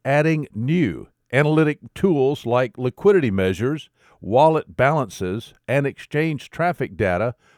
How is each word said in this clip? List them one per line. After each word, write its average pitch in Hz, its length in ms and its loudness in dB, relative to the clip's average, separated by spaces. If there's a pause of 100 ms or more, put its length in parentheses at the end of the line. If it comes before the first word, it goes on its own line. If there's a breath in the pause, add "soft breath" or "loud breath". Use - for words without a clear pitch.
adding 151 500 0
new 113 540 -2 (240)
analytic 151 460 2 (160)
tools 143 500 0
like 120 320 -2
liquidity 135 540 2
measures, 95 580 -2 (320 soft breath)
wallet 131 560 2
balances, 117 800 -2 (120)
and 139 200 0
exchange 151 640 -4
traffic 160 440 -4
data 101 400 0 (240 soft breath)